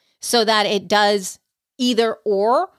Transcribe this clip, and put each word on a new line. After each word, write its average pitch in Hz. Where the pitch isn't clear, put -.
so 233
that 214
it 196
does 208
either 233
or, 220